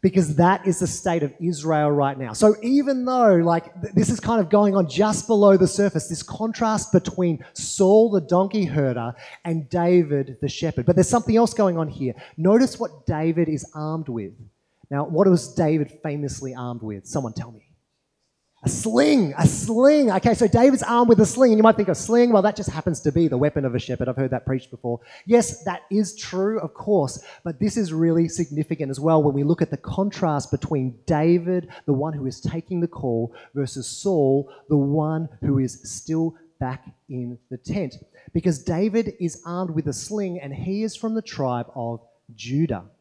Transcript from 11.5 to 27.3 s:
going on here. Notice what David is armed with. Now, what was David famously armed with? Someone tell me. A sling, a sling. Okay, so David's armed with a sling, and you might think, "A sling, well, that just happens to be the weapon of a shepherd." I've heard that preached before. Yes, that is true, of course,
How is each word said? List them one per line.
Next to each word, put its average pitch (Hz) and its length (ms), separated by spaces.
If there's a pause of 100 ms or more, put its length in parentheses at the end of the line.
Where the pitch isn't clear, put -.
going 185 240
on 160 80
here. 131 260 (240)
Notice 220 420
what - 280
David 160 420
is 175 240
armed 156 340
with. 110 260 (580)
Now, 143 140
what 175 220
was 180 280
David 156 480
famously 143 500
armed 120 300
with? 104 240
Someone 123 260
tell 117 180
me. 107 140 (960)
A - 60
sling, 226 680
a 156 100
sling. 254 640
Okay, 196 220
so 233 120
David's 240 380
armed 240 240
with 220 140
a 214 40
sling, 247 280
and 214 40
you 214 60
might 220 140
think, 208 100
"A 170 80
sling, 240 380
well, 202 80
that 208 160
just - 120
happens 156 300
to 151 140
be 160 160
the 127 80
weapon 143 260
of 123 100
a 117 60
shepherd." 123 300
I've 123 80
heard 131 140
that 127 140
preached 131 240
before. 120 300 (260)
Yes, 233 380
that - 260
is 196 240
true, 202 460
of - 140
course, 180 500 (220)